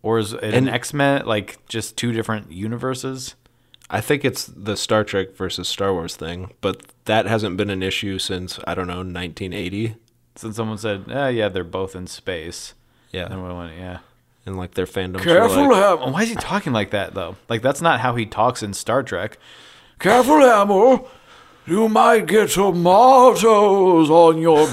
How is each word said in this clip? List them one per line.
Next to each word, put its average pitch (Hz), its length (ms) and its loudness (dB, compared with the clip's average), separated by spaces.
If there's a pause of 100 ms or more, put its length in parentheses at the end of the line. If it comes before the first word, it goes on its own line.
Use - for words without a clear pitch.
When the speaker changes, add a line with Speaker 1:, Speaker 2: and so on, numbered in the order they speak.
Speaker 1:
Or 113 160 0
is 107 140 -4
it 117 120 -12
Speaker 2:
And 110 100 -4
Speaker 1:
an 131 140 2
X-Men, 139 580 -2
like, 107 420 -6
just - 280 -8
two 120 160 -4
different 110 400 -6
universes? 127 840 -8 (560)
Speaker 2:
I 98 100 -2
think 143 240 0
it's - 220 -4
the 101 300 -8
Star 107 260 0
Trek 98 340 -4
versus 90 320 -8
Star 98 240 -2
Wars 85 220 -6
thing, 87 460 -12
but 95 220 -6 (240)
that 110 200 0
hasn't 104 300 -4
been 101 140 -4
an 92 120 -6
issue 95 360 -6
since, 92 480 -8
I 85 80 -6
don't 90 120 -6
know, 90 160 -8
nineteen 90 500 -10
eighty. 104 440 -6 (400)
Speaker 1:
Since 110 200 -12
someone 110 220 -6
said, 101 320 -6
"Ah, 139 180 -4
yeah, 113 200 0
they're 92 160 -4
both 92 300 -8
in 92 120 -12
space." - 680 -12 (380)
Speaker 2:
Yeah. 90 180 -10
Speaker 1:
And 92 160 -12
we 90 60 -12
went, 85 240 -14
"Yeah." 90 220 -14 (480)
Speaker 2:
And, 95 100 -10
like, 90 180 -10
their 92 120 -4
fandoms 92 320 -6
were - 20 -8
Speaker 1:
"Careful, 220 480 2
Speaker 2:
like, 196 320 4
Speaker 1:
Ham-" 131 120 -6
Why 175 100 -2
is 226 80 -2
he 233 40 -8
talking 180 380 -6
like 104 180 -2
that, 95 240 -6
though? 90 220 -10 (120)
Like, 113 140 -4
that's 139 180 -2
not 160 200 2
how 123 160 -2
he 117 100 -4
talks 117 360 -2
in 101 120 -8
Star 120 280 -2
Trek. 107 360 -8 (600)
"Careful, 254 400 4
Hamill. 220 680 6 (580)
You 214 220 2
might 220 380 4
get 208 240 2
tomatoes 196 1600 6
on 165 280 6
your 160 340 4